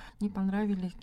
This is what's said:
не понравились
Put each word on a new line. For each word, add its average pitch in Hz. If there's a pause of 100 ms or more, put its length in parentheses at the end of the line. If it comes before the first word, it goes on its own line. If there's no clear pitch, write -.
(200)
не 208
понравились 196 (100)